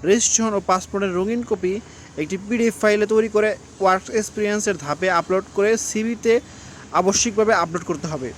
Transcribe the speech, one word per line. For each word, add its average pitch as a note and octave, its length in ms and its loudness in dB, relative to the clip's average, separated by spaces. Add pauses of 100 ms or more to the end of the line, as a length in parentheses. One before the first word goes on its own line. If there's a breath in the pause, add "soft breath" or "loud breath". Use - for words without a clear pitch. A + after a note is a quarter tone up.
রেজিস্ট্রেশন A3 500 2
ও G3+ 120 0
পাসপোর্টের F#3+ 480 -2
রঙিন G#3+ 280 -2
কপি G3 380 -2 (380 loud breath)
একটি D#3 180 -4 (120)
পিডিএফ A3+ 320 0
ফাইলে G#3+ 260 4
তৈরি A3 220 2
করে G#3+ 220 2 (300)
ওয়ার্ক F#3 300 4
এক্সপিরিয়েন্সের G#3 680 -2
ধাপে D3 340 -2
আপলোড F#3 340 0 (100)
করে G3+ 220 2
সিভিতে A3+ 640 0 (520 loud breath)
আবশ্যিকভাবে G3+ 640 2
আপলোড E3+ 300 0
করতে E3 220 -4
হবে। C#3 320 -6